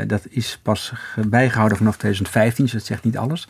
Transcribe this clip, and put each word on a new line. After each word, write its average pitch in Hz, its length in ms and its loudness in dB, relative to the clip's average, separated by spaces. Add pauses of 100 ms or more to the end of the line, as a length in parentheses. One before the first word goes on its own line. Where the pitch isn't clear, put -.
dat 107 240 -2
is - 320 -6
pas - 320 -2
ge-, 110 340 -4
bijgehouden 110 500 4
vanaf 110 180 4
tweeduizend 101 320 -2
vijftien, 117 360 2
dus 123 100 0
dat 110 100 -6
zegt - 200 -8
niet 113 140 0
alles, 143 320 -4